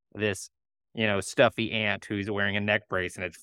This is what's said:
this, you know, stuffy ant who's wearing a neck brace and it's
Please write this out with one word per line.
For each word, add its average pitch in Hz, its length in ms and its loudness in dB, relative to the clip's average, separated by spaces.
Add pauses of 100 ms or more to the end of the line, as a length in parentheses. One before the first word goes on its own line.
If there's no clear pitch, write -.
(140)
this, 104 360 -4 (440)
you 110 120 2
know, 101 140 2
stuffy 117 520 2
ant 107 320 -2
who's 101 260 -4
wearing 101 260 0
a 104 40 0
neck 104 280 0
brace 90 280 -4
and 92 80 -8
it's 87 180 -10